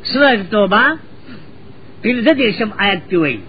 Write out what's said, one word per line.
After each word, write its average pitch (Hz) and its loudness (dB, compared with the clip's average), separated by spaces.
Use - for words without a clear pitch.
سورۃ 240 2
توبه 214 4
پنځه 247 2
دېرشم 233 0
آیت 196 2
کې 190 -2
وایي 143 0